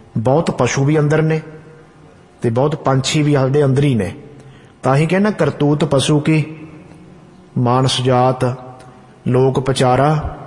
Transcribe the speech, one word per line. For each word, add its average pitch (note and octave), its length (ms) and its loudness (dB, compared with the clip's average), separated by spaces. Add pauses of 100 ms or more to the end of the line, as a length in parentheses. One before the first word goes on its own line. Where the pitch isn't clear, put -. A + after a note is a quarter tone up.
(180)
ਬਹੁਤ C#3+ 340 0
ਪਸ਼ੂ C3+ 340 0
ਵੀ D#3 140 2
ਅੰਦਰ D3+ 220 2
ਨੇ D#3 200 0 (1000)
ਤੇ A#2 80 0
ਬਹੁਤ C#3 260 0
ਪੰਛੀ C#3 480 0
ਵੀ D3 100 2
ਸਾਡੇ C3+ 300 2
ਅੰਦਰ C3+ 200 2
ਹੀ C#3 120 2
ਨੇ। F#2+ 200 -4 (680)
ਤਾਂ C3 120 2
ਹੀ D#3 100 2
ਕਹਿੰਦਾ, G3 260 0
"ਕਰਤੂਤ D3 540 0
ਪਸ਼ੂ C#3+ 340 2
ਕੀ, D#3 360 0 (1000)
ਮਾਨਸ B2+ 440 0
ਜਾਤ B2+ 560 0 (680)
ਲੋਕ C3 320 2
ਪਚਾਰਾ C3+ 880 0